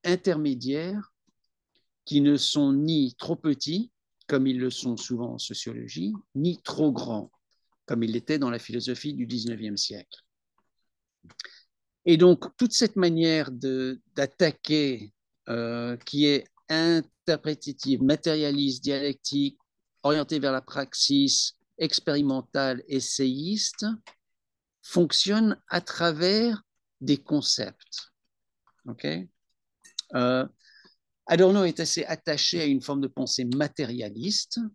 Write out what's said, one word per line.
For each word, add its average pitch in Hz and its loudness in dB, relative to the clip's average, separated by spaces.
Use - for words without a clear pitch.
intermédiaire 160 -2
qui 147 2
ne 143 6
sont 139 2
ni 147 2
trop - -4
petits, 160 -2
comme 135 2
ils 127 0
le 127 -2
sont 123 -6
souvent 120 -6
en 117 -12
sociologie, 120 -8
ni 165 -2
trop 151 0
grands, 113 -6
comme 117 -2
ils 113 -2
l'étaient 131 -2
dans 135 0
la 120 -4
philosophie 120 -8
du 127 -6
dix-neuvième 110 -6
siècle. - -8
Et 170 8
donc, 180 8
toute 240 2
cette 214 2
manière 165 2
de, 131 -4
d'attaquer, 139 0
euh, 117 -4
qui 143 0
est 143 2
interprétative, 156 0
matérialiste, 143 0
dialectique, 139 -2
orientée 151 2
vers 139 0
la 131 -2
praxis, - 0
expérimentale, 139 -2
essayiste, 139 -4
fonctionne 202 2
à 175 -2
travers 185 0
des 139 2
concepts. - -4
Ok ? 117 -8
Euh, 127 2
Adorno 190 6
est 165 0
assez 165 -2
attaché 160 -2
à 156 0
une 135 2
forme 139 -4
de 135 -2
pensée 127 -4
matérialiste, 123 -4